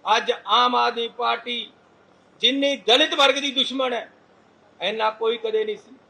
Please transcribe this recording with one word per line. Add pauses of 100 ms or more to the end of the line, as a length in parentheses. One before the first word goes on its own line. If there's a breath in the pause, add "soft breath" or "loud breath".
(180)
ਅੱਜ (140)
ਆਮ
ਆਦਮੀ
ਪਾਰਟੀ (680)
ਜਿੰਨੀ
ਦਲਿਤ
ਵਰਗ
ਦੀ
ਦੁਸ਼ਮਣ
ਹੈ, (720)
ਇੰਨਾ
ਕੋਈ
ਕਦੇ
ਨਹੀਂ
ਸੀ। (140)